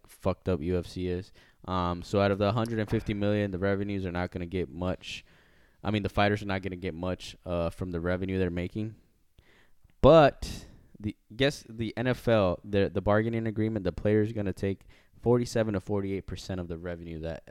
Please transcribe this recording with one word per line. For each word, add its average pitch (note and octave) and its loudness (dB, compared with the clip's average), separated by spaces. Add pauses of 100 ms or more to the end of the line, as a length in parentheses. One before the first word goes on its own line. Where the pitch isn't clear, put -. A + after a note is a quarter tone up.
fucked - -4
up F2 0
U F2+ 0
F E2+ -4
C F2+ -6
is. F2+ -4 (380)
Um, F2+ -2
so G2+ 0
out G2+ 4
of F#2+ -2
the G2+ 2
hundred A2+ -2
and G#2 -4
fifty A2 -2
million, G2+ 0
the F2 -4
revenues G2 -2
are F2+ -4
not F2+ -4
gonna F2+ -6
get E2+ -4
much. F2 -6 (600)
I G2 -2
mean, G#2 0
the G2+ 0
fighters G#2 0
are G2+ -10
not F#2+ -4
gonna F#2 -6
get F2 -6
much, F2 -6 (100)
uh, E2+ 0
from F#2 -8
the E2+ -4
revenue F#2 -2
they're F2+ 0
making. G#2+ -6 (1040)
But - 8 (320)
the, G#2+ -6 (220)
guess C#3 0
the A2+ -6
N A#2+ 0
F - 0
L, G#2 4
the, G2 2
the F#2+ -2
bargaining A2 2
agreement, G#2+ -2
the F2 0
player's G#2+ 2
gonna G2+ -4
take G2 -4 (420)
forty-seven A#2 2
to F#2+ -2
forty-eight G2 -4
percent - -8
of F2 -6
the E2+ -8
revenue E2+ -10
that D#2+ -8